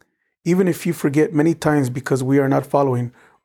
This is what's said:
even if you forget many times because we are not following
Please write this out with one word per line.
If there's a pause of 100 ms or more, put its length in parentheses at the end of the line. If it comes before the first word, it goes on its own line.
(420)
even
if
you
forget
many
times
because
we
are
not
following (340)